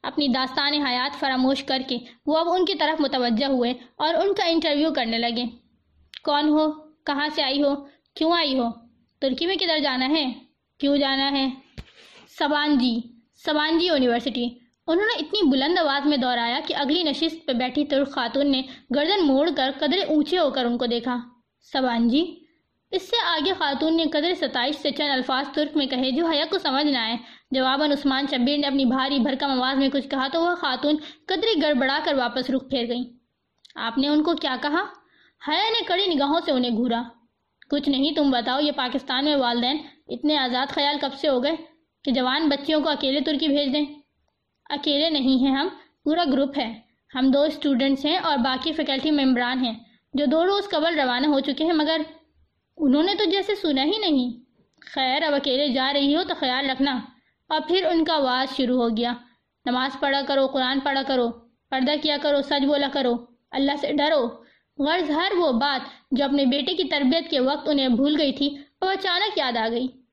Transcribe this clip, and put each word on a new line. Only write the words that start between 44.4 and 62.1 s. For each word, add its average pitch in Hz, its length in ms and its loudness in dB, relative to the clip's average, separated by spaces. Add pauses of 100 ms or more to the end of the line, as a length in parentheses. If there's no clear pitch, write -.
"اکیلے 285 400 0
نہیں 269 360 2
ہیں 269 100 2
ہم، 294 120 0 (360)
پورا 330 200 0
گروپ 277 340 0
ہے۔ 226 220 -4 (360)
ہم 262 160 4
دو 277 100 4
اسٹوڈنٹس 277 640 0
ہیں 330 120 0
اور 311 200 0
باقی 262 360 -2
فیکلٹی 302 380 -2
ممبران 254 540 2
ہیں 226 80 -4 (400)
جو 294 120 0
دو 320 200 2
روز 403 240 0
قبل 320 300 0
روانہ 254 280 0
ہو 277 120 4
چکے 277 240 -2
ہیں، 339 100 2
مگر 311 280 0 (760)
انہوں 294 260 4
نے 392 120 0
تو 427 160 0
جیسے 392 240 0
سنا 285 280 0
ہی 370 140 0
نہیں۔" 277 420 0 (420)
"خیر، 269 420 -2
اب 294 100 0
اکیلے 277 340 0
جا 262 260 0
رہی 285 220 2
ہو 359 80 0
تو 330 160 -4
خیال 269 300 -2
رکھنا۔" 262 300 -2 (500)
اور 311 180 0
پھر 370 180 2
ان 330 200 2
کا 320 120 0
واز 262 400 0
شروع 254 240 2
ہو 233 160 0
گیا۔ 240 160 -2 (520)
"نماز 254 340 -2
پڑھا 277 280 0
کرو، 269 200 2
قرآن 269 320 0
پڑھا 269 280 0
کرو، 247 240 0 (380)
پردہ 262 220 0 (120)
کیا 294 180 0